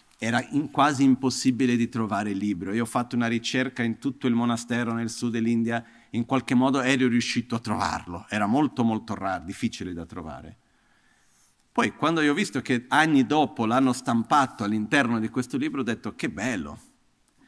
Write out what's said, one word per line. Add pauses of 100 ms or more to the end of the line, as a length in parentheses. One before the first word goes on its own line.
(180)
era
in-,
quasi
impossibile
di
trovare
il
libro.
Io
ho
fatto
una
ricerca
in
tutto
il
monastero
nel
sud
dell'India, (280)
in
qualche
modo
ero
riuscito
a
trovarlo,
era
molto
molto
raro,
difficile
da
trovare. (1120)
Poi
quando
io
ho
visto
che
anni
dopo
l'hanno
stampato
all'interno
di
questo
libro
ho
detto:
"Che
bello!" (680)